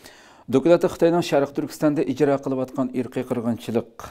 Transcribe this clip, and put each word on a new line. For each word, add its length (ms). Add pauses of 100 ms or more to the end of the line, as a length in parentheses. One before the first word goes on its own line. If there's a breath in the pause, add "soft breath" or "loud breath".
(500 loud breath)
Dokladda 400
Xitoyning 360
Sharq 280
Turkistonda 520
ijro 320
qilayotgan 560
irqiy 320
qirg'inchilik, 640 (220)